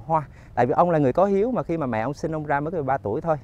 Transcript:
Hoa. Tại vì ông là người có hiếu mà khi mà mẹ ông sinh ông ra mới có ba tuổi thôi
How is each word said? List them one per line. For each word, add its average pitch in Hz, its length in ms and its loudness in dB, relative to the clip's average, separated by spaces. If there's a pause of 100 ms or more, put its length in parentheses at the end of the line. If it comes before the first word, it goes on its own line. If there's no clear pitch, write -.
Hoa. 156 180 0 (320)
Tại 123 100 2
vì 135 80 2
ông 175 160 4
là 160 100 4
người 131 140 4
có 180 120 4
hiếu 202 260 2
mà 180 120 -2
khi 165 140 -4
mà 151 80 -2
mẹ 110 160 -2
ông 131 120 -2
sinh 156 220 -6
ông 156 100 -6
ra 147 140 0
mới 147 120 -4
có 170 120 -4
ba 135 140 0
tuổi 110 240 -4
thôi 160 220 0